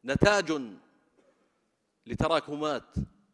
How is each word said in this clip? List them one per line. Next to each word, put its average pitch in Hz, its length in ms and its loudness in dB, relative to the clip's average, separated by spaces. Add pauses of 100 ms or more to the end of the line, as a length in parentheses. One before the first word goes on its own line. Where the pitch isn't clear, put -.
نتاج 156 580 2 (1400)
لتراكمات 147 880 -2 (400)